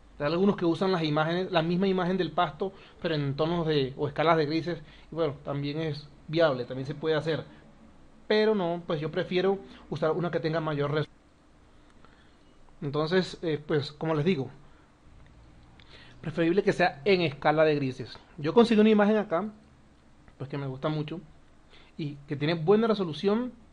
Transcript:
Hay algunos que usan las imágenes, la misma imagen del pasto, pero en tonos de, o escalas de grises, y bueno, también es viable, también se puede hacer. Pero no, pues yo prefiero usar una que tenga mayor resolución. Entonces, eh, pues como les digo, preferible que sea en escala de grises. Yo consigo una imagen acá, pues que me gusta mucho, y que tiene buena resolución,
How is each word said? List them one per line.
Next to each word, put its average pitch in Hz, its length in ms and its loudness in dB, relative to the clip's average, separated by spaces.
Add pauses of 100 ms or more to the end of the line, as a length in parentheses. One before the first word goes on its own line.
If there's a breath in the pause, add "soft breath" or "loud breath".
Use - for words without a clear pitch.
(200)
Hay 143 60 -2
algunos 180 300 2
que 185 80 -2
usan 180 280 2
las 170 100 0
imágenes, 160 480 0
la 165 120 0
misma 180 260 0
imagen 185 280 0
del 170 140 -2
pasto, 180 420 -2 (300 loud breath)
pero 165 140 -2
en 139 180 -2
tonos 160 320 0
de, 139 300 0
o 147 100 -2
escalas 156 300 2
de 151 100 2
grises, 160 320 -4 (320 loud breath)
y 151 40 -12
bueno, 151 200 -2 (100)
también 143 360 -4
es 156 280 -6 (200)
viable, 151 360 2
también 127 220 -8
se 151 80 -8
puede 156 220 -2
hacer. 147 280 -2 (840 loud breath)
Pero 214 260 4
no, 175 320 -2
pues 160 140 -2
yo 156 100 -4
prefiero 180 480 0 (320 loud breath)
usar 156 220 0
una 170 180 -2
que 165 80 -2
tenga 160 220 -2
mayor 143 320 -2
resolución. 147 220 -2 (1700 soft breath)
Entonces, 156 640 -2
eh, 151 240 -2
pues 151 240 -2
como 160 240 -4
les 147 100 0
digo, 156 260 0 (1700 loud breath)
preferible 170 420 2
que 170 100 2
sea 175 320 0
en 190 180 4
escala 156 420 2
de 156 100 4
grises. 131 420 -4 (220)
Yo 151 160 -4
consigo 220 280 8
una 220 80 8
imagen 214 260 6
acá, 196 340 -2 (880)
pues 135 120 -10
que 143 80 -8
me 139 80 -6
gusta 135 220 -6
mucho, 156 320 -4 (760 loud breath)
y 147 180 -6 (120)
que 147 100 -6
tiene 147 180 0
buena 202 320 4
resolución, 208 680 -2 (200)